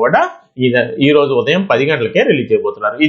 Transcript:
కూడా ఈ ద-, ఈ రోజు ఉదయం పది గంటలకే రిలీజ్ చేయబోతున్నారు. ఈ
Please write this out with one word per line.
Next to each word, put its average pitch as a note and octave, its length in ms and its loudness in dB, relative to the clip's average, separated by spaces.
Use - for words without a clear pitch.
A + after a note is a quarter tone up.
కూడా E3 180 2
ఈ B2+ 120 2
ద-, A#2+ 160 0
ఈ - 100 4
రోజు C#3+ 240 2
ఉదయం D#3 300 0
పది B2+ 180 0
గంటలకే C#3+ 420 -2
రిలీజ్ A#2+ 200 -2
చేయబోతున్నారు. G#2 540 -2
ఈ - 40 4